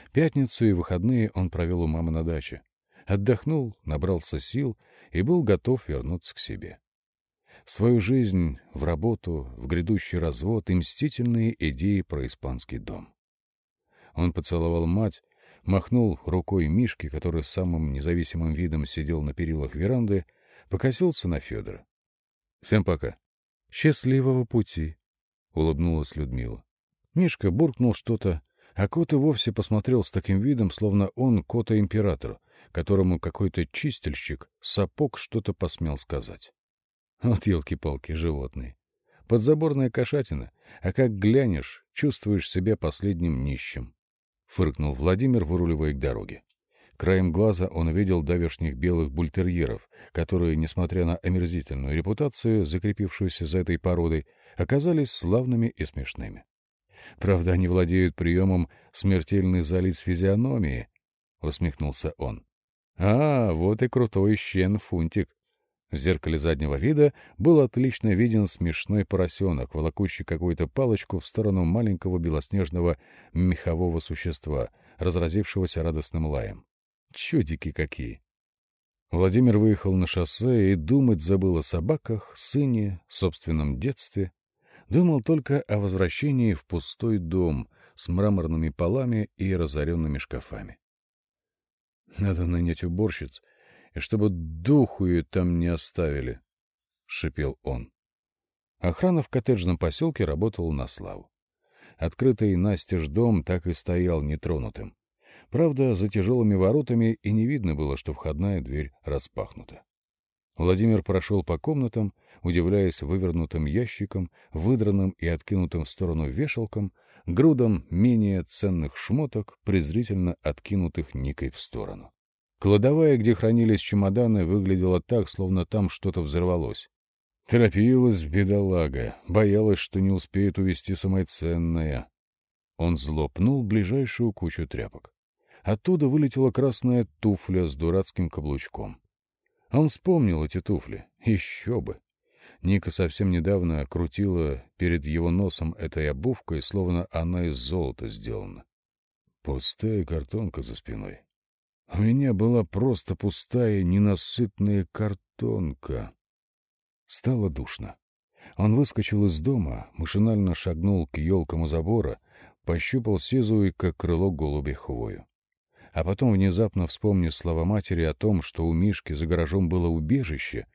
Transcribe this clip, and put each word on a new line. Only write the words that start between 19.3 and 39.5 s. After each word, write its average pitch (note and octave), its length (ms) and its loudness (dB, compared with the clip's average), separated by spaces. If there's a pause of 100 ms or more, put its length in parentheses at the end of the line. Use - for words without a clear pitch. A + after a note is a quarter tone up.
перилах D#2 400 -4
веранды, G2+ 500 0 (480)
покосился C3 560 0
на D#2 100 -2
Фёдора. - 460 -10 (800)
«Всем G#2+ 200 2
пока». D#2+ 360 -2 (520)
«Счастливого C3 760 2
пути», E2 500 -2 (560)
улыбнулась D#2+ 640 0
Людмила. B1 480 -6 (480)
Мишка D#3 380 0
буркнул B2 420 2
что-то, G2 480 -2 (340)
а G2+ 140 0
кот E3 240 -2
и D3 40 4
вовсе C3+ 360 2
посмотрел A2 500 2
с - 80 -6
таким F#2+ 300 0
видом, A#2 300 2
словно G2+ 380 2
он B2 360 2
кота-император, G#2+ 920 0 (320)
которому F#2 500 2
какой-то F2 460 -2
чистильщик - 840 -8 (140)
сапог - 560 -2
что-то - 340 -4
посмел D#2+ 460 -4
сказать. - 560 -10 (680)
Вот A2 240 0
ёлки-палки, D#2 640 -2
животные. C2+ 640 -6 (520)
Подзаборная C3+ 640 2